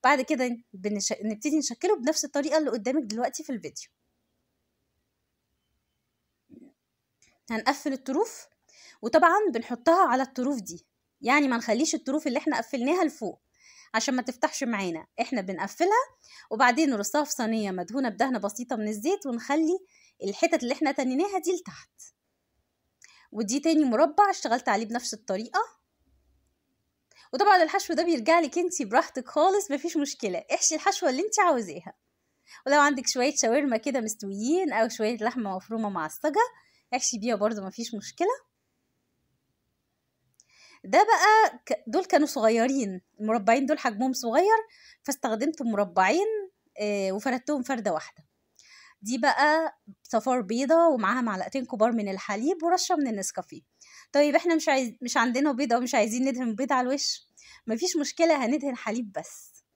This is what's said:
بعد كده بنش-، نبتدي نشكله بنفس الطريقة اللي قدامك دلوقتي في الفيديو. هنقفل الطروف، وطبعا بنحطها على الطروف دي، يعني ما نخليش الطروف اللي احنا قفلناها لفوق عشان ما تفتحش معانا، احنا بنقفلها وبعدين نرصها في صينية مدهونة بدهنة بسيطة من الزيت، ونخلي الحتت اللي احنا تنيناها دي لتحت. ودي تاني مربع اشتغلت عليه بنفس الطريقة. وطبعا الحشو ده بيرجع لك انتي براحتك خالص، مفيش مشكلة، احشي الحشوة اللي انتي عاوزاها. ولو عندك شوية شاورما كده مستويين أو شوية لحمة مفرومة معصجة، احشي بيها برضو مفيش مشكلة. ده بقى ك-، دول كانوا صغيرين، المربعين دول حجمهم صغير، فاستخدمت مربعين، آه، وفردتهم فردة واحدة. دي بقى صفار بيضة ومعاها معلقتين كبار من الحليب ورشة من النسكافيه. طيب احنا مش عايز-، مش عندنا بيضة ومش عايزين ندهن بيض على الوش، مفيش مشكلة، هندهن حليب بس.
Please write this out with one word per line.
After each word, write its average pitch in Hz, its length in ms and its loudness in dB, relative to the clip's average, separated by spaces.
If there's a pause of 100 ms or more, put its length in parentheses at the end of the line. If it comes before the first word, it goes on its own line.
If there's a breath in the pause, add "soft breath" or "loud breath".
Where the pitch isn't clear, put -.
بعد 262 160 4
كده 254 280 -2 (240)
بنش-، 202 520 -4
نبتدي 226 340 -2
نشكله 349 380 0
بنفس 294 280 -2
الطريقة 285 340 0
اللي 294 120 0
قدامك 247 320 -2
دلوقتي 233 420 -6
في 277 80 -10
الفيديو. 170 380 -12 (3500 soft breath)
هنقفل 269 420 0
الطروف، 269 540 -4 (560 loud breath)
وطبعا 330 360 4 (160)
بنحطها 311 540 2
على 262 140 2
الطروف 254 380 -4
دي، 175 260 -16 (340)
يعني 277 280 2
ما 240 80 0
نخليش 233 380 0
الطروف 302 320 -4
اللي 247 120 -2
احنا 277 200 -2
قفلناها 277 460 0
لفوق 233 360 -6 (540 soft breath)
عشان 240 200 0
ما 254 80 -2
تفتحش - 420 -4
معانا، 196 420 -4 (140)
احنا 240 200 -2
بنقفلها 202 640 -2 (460 loud breath)
وبعدين 247 400 2
نرصها 233 340 -2
في - 80 -8
صينية 220 380 -2
مدهونة 196 380 -4
بدهنة 233 300 -2
بسيطة 220 380 -6
من 214 120 -4
الزيت، 285 380 -4
ونخلي 302 520 0 (460 soft breath)
الحتت 302 380 0
اللي 240 120 -2
احنا 277 180 0
تنيناها 294 460 -2
دي 359 140 -2
لتحت. - 380 -10 (1400 soft breath)
ودي 226 280 -2
تاني 311 240 4
مربع 302 460 4
اشتغلت 247 380 -2
عليه 220 180 0
بنفس 233 280 -8
الطريقة. 214 460 -4 (1700 soft breath)
وطبعا 381 300 6
الحشو 339 320 0
ده 294 80 0
بيرجع 330 380 2
لك 311 180 -2
انتي 339 260 -2
براحتك 247 440 -2
خالص، 381 420 2
مفيش 277 260 -4
مشكلة، 277 480 -4 (100)
احشي - 200 0
الحشوة 359 360 0
اللي 262 120 -2
انتي 427 180 -2
عاوزاها. 208 540 0 (720 loud breath)
ولو 285 140 6
عندك 285 260 2
شوية 269 300 0
شاورما 254 400 2
كده 254 240 -2
مستويين 220 720 -4
أو 220 160 0
شوية 220 280 -2
لحمة 214 400 -4
مفرومة 220 320 -6
معصجة، 202 520 -2 (540 soft breath)
احشي 247 240 -4
بيها 220 180 -2
برضو 208 300 -2
مفيش 226 280 -10
مشكلة. 359 560 -4 (2250 soft breath)
ده 240 180 6
بقى 427 560 6
ك-، - 280 -6
دول 262 180 0
كانوا 302 220 4
صغيرين، 226 760 0 (200)
المربعين 226 460 2
دول 302 120 0
حجمهم 254 340 -2
صغير، 311 460 2 (440 soft breath)
فاستخدمت 262 600 -4
مربعين، 226 880 0 (300)
آه، 202 320 -2
وفردتهم 254 500 -2
فردة 220 300 -4
واحدة. - 380 -10 (720 loud breath)
دي 233 160 -4
بقى 294 600 2 (240)
صفار 247 380 0
بيضة 269 480 4
ومعاها 240 320 2
معلقتين 226 440 -4
كبار 226 280 2
من 208 160 -2
الحليب 220 540 -4
ورشة 359 340 0
من 285 100 0
النسكافيه. - 560 -8 (500 loud breath)
طيب 294 220 4
احنا 339 200 4
مش 320 140 0
عايز-، 262 340 0
مش 247 140 -4
عندنا 254 360 2
بيضة 233 240 0
ومش 247 180 -2
عايزين 247 340 2
ندهن 240 260 -4
بيض 262 180 -2
على 254 160 2
الوش، - 380 -4 (400 loud breath)
مفيش 240 300 -2
مشكلة، 294 480 2
هندهن 269 320 -2
حليب 226 360 -6
بس. - 520 -14 (120)